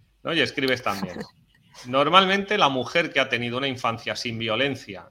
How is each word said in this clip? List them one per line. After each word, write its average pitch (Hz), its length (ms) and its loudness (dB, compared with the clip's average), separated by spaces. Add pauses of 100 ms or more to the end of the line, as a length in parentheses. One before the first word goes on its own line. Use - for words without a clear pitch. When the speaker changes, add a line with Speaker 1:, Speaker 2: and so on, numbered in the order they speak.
(240)
Speaker 1:
¿no? 160 100 -4
Y 160 80 2
escribes 127 400 0
también. 95 340 -4
Speaker 2:
<laughs> - 240 -14 (460)
Speaker 1:
Normalmente, 185 720 4
la 156 120 6
mujer 139 420 0
que 143 80 0
ha 131 100 2
tenido 120 280 -2
una 139 100 -2
infancia 117 480 -4
sin 117 220 -6
violencia 113 720 -4